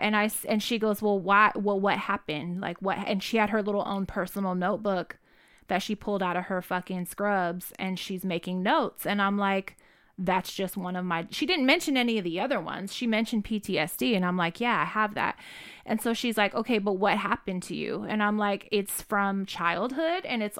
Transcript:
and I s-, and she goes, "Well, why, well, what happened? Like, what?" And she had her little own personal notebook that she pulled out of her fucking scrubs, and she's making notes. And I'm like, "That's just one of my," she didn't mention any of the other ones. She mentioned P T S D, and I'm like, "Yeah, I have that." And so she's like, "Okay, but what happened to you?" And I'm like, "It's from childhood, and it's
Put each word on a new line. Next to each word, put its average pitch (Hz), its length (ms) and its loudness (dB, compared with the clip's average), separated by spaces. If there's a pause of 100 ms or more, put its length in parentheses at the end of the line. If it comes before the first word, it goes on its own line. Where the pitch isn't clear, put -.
and 214 120 2
I 208 120 4
s-, - 180 -4
and 214 180 2
she 233 160 0
goes, 208 220 2
"Well, 202 180 2
why, 196 360 6
well, 202 260 2
what 196 160 4
happened? 175 640 -4
Like, 175 220 -4
what?" 190 240 0
And 190 160 0
she - 160 0
had 208 120 4
her 214 120 2
little 202 240 0
own 196 180 -2
personal 185 500 -4
notebook 185 640 -2 (520)
that 190 140 0
she 214 120 -4
pulled 202 280 -2
out 175 140 0
of 180 80 -2
her 185 160 -4
fucking 180 460 -4
scrubs, 185 720 -2
and 190 200 -2
she's 185 240 -6
making 180 400 -2
notes. 247 440 0
And 202 160 0
I'm 196 160 2
like, 196 400 0 (400)
"That's 185 340 0
just 190 240 -4
one 180 180 -6
of 180 120 -2
my," 170 240 -2
she - 160 -2
didn't 311 180 2
mention 294 320 4
any 240 220 2
of 185 60 0
the 170 140 -2
other 233 220 0
ones. 180 340 -6
She 247 120 -4
mentioned 220 380 2
P 214 160 -2
T 185 180 -2
S 156 180 -2
D, 247 180 2
and 180 120 4
I'm 180 100 2
like, 170 240 0
"Yeah, 233 220 2
I - 20 0
have 214 300 0
that." - 240 -2 (480)
And 220 140 -2
so 233 140 0
she's 226 240 0
like, 202 160 2
"Okay, 226 240 0
but 202 160 2
what 202 240 4
happened 196 460 -2
to - 120 -6
you?" - 320 -4
And 214 140 0
I'm 208 160 2
like, 202 340 0
"It's 202 300 0
from 196 420 0
childhood, 254 800 0
and 226 180 -2
it's 208 180 -4